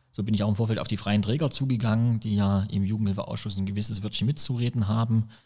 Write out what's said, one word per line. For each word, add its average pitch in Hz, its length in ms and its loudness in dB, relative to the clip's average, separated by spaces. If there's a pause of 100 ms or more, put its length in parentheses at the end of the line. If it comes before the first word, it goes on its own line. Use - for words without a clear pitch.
(120)
So 107 120 -6
bin 110 100 0
ich 101 100 2
auch 107 60 2
im 104 60 2
Vorfeld 110 240 0
auf - 80 -4
die 107 100 -2
freien 104 240 2
Träger 127 300 0
zugegangen, 117 680 2
die 107 160 0
ja 98 280 4
im 101 200 0
Jugendhilfeausschuss 98 760 -2
ein 98 80 -2
gewisses 104 380 -4
Wörtchen 107 240 -2
mitzureden 120 600 0
haben. 113 420 2 (160)